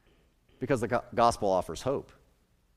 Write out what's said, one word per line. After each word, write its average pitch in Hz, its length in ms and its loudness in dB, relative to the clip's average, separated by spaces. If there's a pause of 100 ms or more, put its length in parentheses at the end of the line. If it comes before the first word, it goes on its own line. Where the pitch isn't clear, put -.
(600)
Because 127 220 -2
the 113 60 -4
go-, 120 160 -2 (120)
gospel 117 340 4
offers 90 320 0
hope. 131 300 -4 (640)